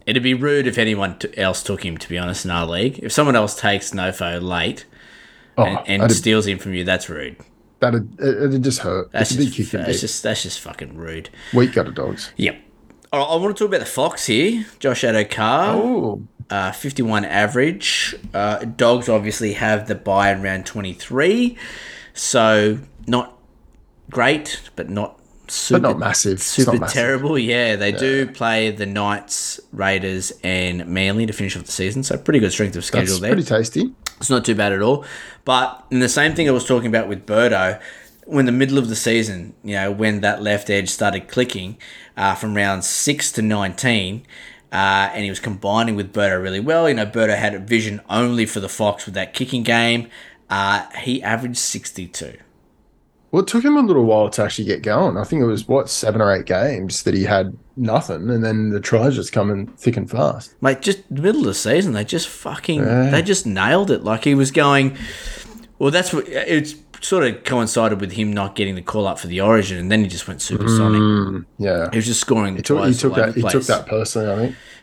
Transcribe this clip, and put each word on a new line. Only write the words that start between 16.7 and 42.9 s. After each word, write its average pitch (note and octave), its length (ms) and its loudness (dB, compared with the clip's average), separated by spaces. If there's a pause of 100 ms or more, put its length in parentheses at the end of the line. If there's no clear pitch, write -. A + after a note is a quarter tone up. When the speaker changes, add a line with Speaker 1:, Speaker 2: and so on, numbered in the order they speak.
Speaker 1:
fifty-one A2+ 520 -2
average. A2+ 880 0 (200)
Uh, G#2 320 0
Dogs A#2 420 4
obviously G#2+ 460 0
have G#2+ 340 0
the G#2+ 60 -2
bye G2 360 2
in G2 120 0
round F#2+ 240 -4
twenty-three. D3 920 0 (600)
So, A2 600 4 (280)
not B2 320 -2 (720)
great, C#3 500 0 (140)
but - 160 -8
not G#2 300 -6 (260)
super, - 340 0
Speaker 2:
But C3 100 4
not G2+ 100 0
massive. - 340 0
It's - 100 -6
Speaker 1:
super B2 280 2
Speaker 2:
not A#2 80 2
massive. - 140 -4
Speaker 1:
terrible. C3+ 440 0
Yeah, A#2 380 2
they G#2 160 0
Speaker 2:
Yeah. - 60 -6
Speaker 1:
do C3+ 280 2
play A2+ 460 0
the G#2 140 -6
Knights, G2+ 720 -4 (120)
Raiders, F#2+ 600 -2 (100)
and F2+ 440 0
Manly F#2+ 400 0
to G#2+ 60 -2
finish G2 240 -4
off E2 80 -10
the - 80 -12
season. G#2+ 300 -2
So, - 160 -2
pretty C#3+ 220 2
good G2+ 100 4
strength G2 240 -2
of F2 100 -6
schedule - 220 0
Speaker 2:
That's F#2+ 140 0
Speaker 1:
there. G#2+ 120 -2
Speaker 2:
pretty F3+ 140 2
tasty. B2 460 0 (240)
Speaker 1:
It's - 140 -6
not B2 140 2
too A2+ 120 0
bad G2+ 160 2
at G2 100 0
all. C#3 220 2 (400)
But - 480 0
in B2+ 80 4
the B2+ 80 4
same D3 260 2
thing D#3+ 140 2
I C3+ 40 6
was B2 120 2
talking A#2+ 240 2
about A2 180 2
with G2 180 -6
Birdo, G#2 540 2 (480)
when C#3 200 4
the A#2+ 60 2
middle C3+ 260 2
of B2 100 2
the A2 80 -4
season, A2 640 -2
you G#2 120 -6
know, G2 180 -2
when G#2 300 0
that G2+ 200 0
left G#2 260 0
edge G2 220 0
started G2 380 -2
clicking, A2 500 -4 (380)
uh, G2 180 0
from G#2 220 -4
round G2 280 2
six - 480 -2